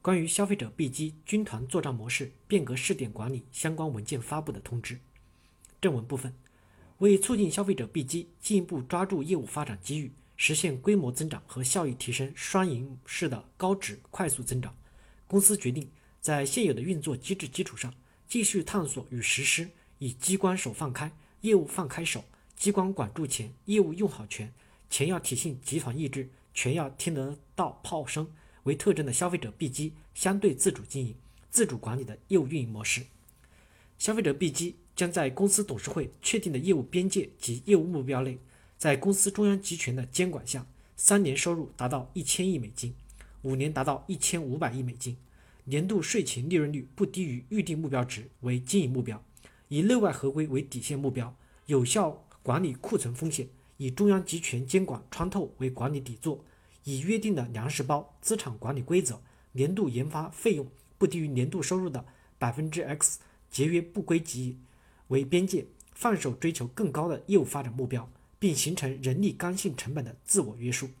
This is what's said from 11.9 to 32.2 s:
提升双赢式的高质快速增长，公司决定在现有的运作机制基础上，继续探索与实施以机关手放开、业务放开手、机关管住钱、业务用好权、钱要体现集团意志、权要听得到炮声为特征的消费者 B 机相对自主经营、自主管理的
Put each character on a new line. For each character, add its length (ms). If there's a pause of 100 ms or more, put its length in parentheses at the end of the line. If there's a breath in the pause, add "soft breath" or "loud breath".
提 200
升 200
双 320
赢 400
式 220
的 300
高 180
质 240 (100)
快 200
速 120
增 200
长， 120 (540 soft breath)
公 140
司 160
决 120
定 220 (300 soft breath)
在 240
现 180
有 100
的 80
运 200
作 160
机 180
制 140
基 120
础 140
上， 180 (320 soft breath)
继 160
续 220
探 240
索 220
与 120
实 220
施 260 (300 soft breath)
以 140
机 240
关 200
手 140
放 220
开、 180 (300 soft breath)
业 120
务 140
放 180
开 200
手、 180 (320 soft breath)
机 160
关 220
管 200
住 140
钱、 240 (140)
业 160
务 120
用 140
好 200
权、 260 (360 soft breath)
钱 180
要 120
体 160
现 240
集 200
团 180
意 100
志、 220 (240 soft breath)
权 220
要 160
听 220
得 240 (180)
到 280
炮 220
声 260 (320 loud breath)
为 100
特 200
征 120
的 60
消 180
费 80
者 140
B 160
机 260 (200 loud breath)
相 260
对 160
自 160
主 160
经 180
营、 100 (340 soft breath)
自 160
主 120
管 200
理 80
的 120 (120)